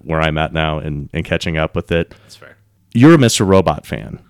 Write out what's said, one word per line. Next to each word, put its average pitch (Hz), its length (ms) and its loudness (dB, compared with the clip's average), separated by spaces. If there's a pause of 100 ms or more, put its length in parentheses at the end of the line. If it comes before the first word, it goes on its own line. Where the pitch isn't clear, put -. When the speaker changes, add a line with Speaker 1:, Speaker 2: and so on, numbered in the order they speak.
Speaker 1:
where 80 180 -4
I'm 78 160 -2
at 78 160 -4
now 78 260 -4
and, 73 340 -10
and 82 120 -6
catching 85 320 -6
up 78 180 -4
with - 160 -8
it. 85 180 -2 (140)
Speaker 2:
That's - 120 -20
fair. - 220 -20 (360)
Speaker 1:
You're 139 200 8
a 165 40 8
Mister 117 280 2
Robot 92 400 2
fan. - 340 -12 (100)